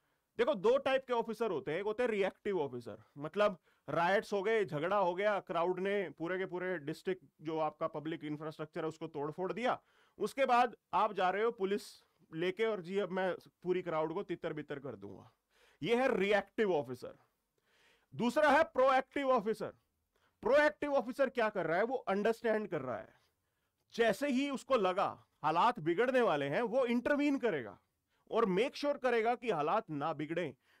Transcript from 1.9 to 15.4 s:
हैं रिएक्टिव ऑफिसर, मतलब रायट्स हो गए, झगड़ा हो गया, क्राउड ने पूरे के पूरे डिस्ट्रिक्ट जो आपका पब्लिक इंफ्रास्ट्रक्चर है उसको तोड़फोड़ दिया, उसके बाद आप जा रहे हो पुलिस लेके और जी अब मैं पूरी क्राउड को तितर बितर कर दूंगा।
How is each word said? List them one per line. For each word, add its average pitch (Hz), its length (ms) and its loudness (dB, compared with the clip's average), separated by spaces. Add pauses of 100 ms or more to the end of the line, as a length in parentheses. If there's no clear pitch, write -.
हैं 247 60 2
रिएक्टिव 196 520 0
ऑफिसर, 120 360 -6 (200)
मतलब 196 400 0 (300)
रायट्स 180 460 0
हो 202 100 0
गए, 220 220 2
झगड़ा 170 320 -2
हो 180 180 2
गया, 202 260 0
क्राउड 175 380 -2
ने 196 380 0
पूरे 170 200 -4
के 190 80 -2
पूरे 180 340 -4
डिस्ट्रिक्ट 165 460 -6 (160)
जो 160 180 -4
आपका 156 300 -2
पब्लिक 151 360 -6
इंफ्रास्ट्रक्चर 156 560 -8
है 156 60 -2
उसको 156 200 -8
तोड़फोड़ 160 460 -4
दिया, 220 260 -2 (400)
उसके 254 260 0
बाद 240 300 4 (200)
आप 214 180 2
जा 185 160 2
रहे 196 140 0
हो 233 100 2
पुलिस 196 340 -2 (440)
लेके 185 340 -2
और 214 160 -2
जी 185 180 -4
अब 185 120 -4
मैं 185 220 -2 (300)
पूरी 180 180 0
क्राउड 160 320 -2
को 202 120 -4
तितर 170 280 -6
बितर 147 260 -8
कर 123 180 -10
दूंगा। 98 340 -16 (500)